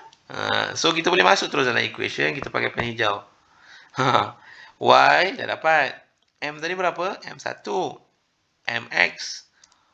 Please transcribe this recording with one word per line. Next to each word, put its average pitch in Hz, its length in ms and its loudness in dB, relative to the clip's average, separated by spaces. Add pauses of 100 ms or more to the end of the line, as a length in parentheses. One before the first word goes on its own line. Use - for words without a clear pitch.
(320)
Ha, 104 400 -2
so, 160 240 0
kita 170 160 2
boleh 185 80 4
masuk 185 320 2
terus 139 160 0
dalam 117 160 0
equation. 113 480 -4
Kita 139 160 -8
pakai 120 240 -2
pen 117 240 -6
hijau. 104 240 0
<laughs> - 80 -20 (720)
Ha, 117 340 2 (460)
Y 135 400 8 (160)
dah 113 160 -8
dapat. 147 480 0 (400)
M 151 160 -8
tadi 160 160 -6
berapa? 180 560 -4
M - 80 -14
satu. - 640 -6 (640)
M 117 240 -6
X - 560 -2 (500)